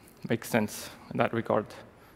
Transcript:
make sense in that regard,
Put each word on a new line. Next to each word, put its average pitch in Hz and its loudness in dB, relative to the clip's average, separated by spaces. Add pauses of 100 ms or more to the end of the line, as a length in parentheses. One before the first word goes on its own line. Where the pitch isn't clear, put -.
(300)
make 117 0
sense - 0 (220)
in - -2
that 117 2
regard, 110 2 (500)